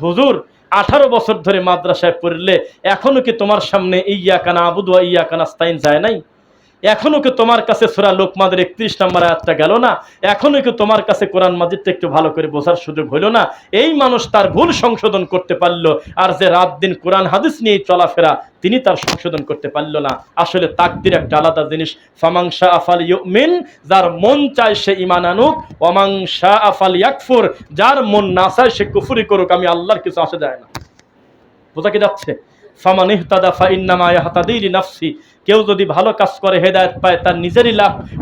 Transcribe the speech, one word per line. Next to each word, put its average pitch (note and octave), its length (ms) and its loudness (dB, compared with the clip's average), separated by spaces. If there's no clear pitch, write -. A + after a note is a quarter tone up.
হুজুর F#3+ 400 0
আঠারো A3 380 2
বছর A3+ 260 0
ধরে F#3 260 -2
মাদ্রাসায় F3+ 520 0
পড়লে, E3+ 460 0
এখনো B3+ 380 0
কি B3 120 0
তোমার G#3 280 0
সামনে F#3 460 -2
ইয়াকা F#3 460 0
না'বুদু F3 400 0
ওয়া F#3 100 6
ইয়াকা E3+ 340 -2
নাস্তাইন E3 400 -4
যায় D3 240 0
নাই? G#3 200 -2
এখনো G#3+ 380 2
কি C4+ 100 2
তোমার A3+ 320 2
কাছে A3+ 260 0
সূরা G3 240 0
লোকমানের F#3 480 0
একত্রিশ G3 420 -4
নম্বর F3+ 200 2
আয়াতটা E3 320 0
গেল D#3 220 2
না? A#3 260 0
এখনো C4+ 400 2
কি B3 100 0
তোমার G#3+ 300 0
কাছে G#3 240 0
কোরআন F#3 300 0
মাজিদটা F3 340 -2
একটু F3 180 -4
ভালো D#3 220 0
করে D#3 160 -4
বোঝার D3 300 -2
সুযোগ D3 380 -8
হইল F3 140 0
না? A3+ 180 2
এই C#4 200 2
মানুষ B3+ 380 0
তার G3 200 2
ভুল D4+ 220 2
সংশোধন G3+ 520 -2
করতে F3+ 300 -4
পারলো, E3+ 460 0
আর F#3 160 2
যে F#3 180 0
রাত F3+ 300 2
দিন F#3 140 -2
কোরআন G3 320 0
হাদিস A3+ 360 -2
নিয়ে G#3 160 2
চলাফেরা, E3+ 640 0
তিনি G#3+ 160 0
তার F#3+ 180 0
সংশোধন - 420 -6
করতে C#3+ 300 -8
পারলো D3+ 320 -6
না। C3+ 240 -6
আসলে E3 320 -2
তাকদির F3 440 -2
একটা D3+ 240 -2
আলাদা D#3+ 280 2
জিনিস। D#3 320 -8
"ফামান F3 300 0
শাআ F3 280 2
ফালইউমিন", F#3 840 0
যার F3 280 2
মন B3+ 420 2
চায় A3 200 2
সে G3 240 -2
ঈমান F3+ 260 0
আনুক, A#3 400 0
"ওয়া E3+ 120 2
মান G3 340 0
শাআ G#3 440 2
ফালইয়াকফুর", G3 840 0
যার A3+ 320 2
মন G#3 200 2
না F#3 320 0
চায় A#3+ 140 4
সে G#3 140 -4
কুফরি G#3 400 -2
করুক, F#3 260 0
আমি F3+ 160 2
আল্লাহর F3 340 0
কিছু E3+ 200 -6
আসে E3 180 -4
যায় C3+ 220 -6
না। - 60 -20
বোঝা F#3 160 -2
কি G3+ 80 -2
যাচ্ছে? G3+ 360 -2
"ফামান F#3 260 2
ইহতাদা F#3 400 0
ফা F#3 180 0
ইন্নামা F3+ 440 0
ইয়াহতাদি F3 480 -2
লিনাফসি", F#3 540 -4
কেউ G#3+ 160 4
যদি G3+ 220 0
ভালো F3+ 280 0
কাজ G3+ 280 0
করে F#3 200 0
হেদায়েত F#3 300 2
পায়, F3+ 140 2
তার E3+ 220 -2
নিজেরই F3+ 340 2
লাভ। G#3 340 0